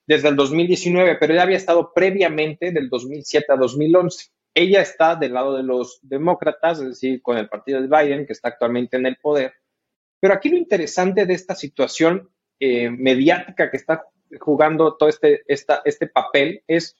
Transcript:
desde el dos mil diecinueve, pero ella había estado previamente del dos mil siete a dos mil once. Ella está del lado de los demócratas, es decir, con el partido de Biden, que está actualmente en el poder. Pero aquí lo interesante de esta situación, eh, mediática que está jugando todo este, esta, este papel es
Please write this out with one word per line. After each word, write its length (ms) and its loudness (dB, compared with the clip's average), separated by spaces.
desde 220 2
el 80 2
dos 160 2
mil 140 0
diecinueve, 520 2
pero 140 2
ella 120 4
había 120 2
estado 380 0
previamente 800 0
del 180 -2
dos 160 -6
mil 180 -12
siete 280 0
a 40 4
dos 220 0
mil 180 4
once. 300 0
Ella 300 4
está 340 0
del 160 -4
lado 240 -2
de 60 -4
los 400 -4
demócratas, 760 -2
es 80 -8
decir, 340 -6
con 160 -2
el 100 -6
partido 320 -6
de 80 -4
Biden, 380 2
que 80 -10
está 140 -8
actualmente 480 -4
en 100 -2
el 100 -4
poder. 380 -2
Pero 140 4
aquí 140 -2
lo 100 2
interesante 680 0
de 100 0
esta 200 -8
situación, 760 -2
eh, 300 0
mediática 800 0
que 60 -6
está 280 -4
jugando 560 2
todo 120 2
este, 380 2
esta, 380 -2
este 220 -2
papel 600 -2
es 340 -2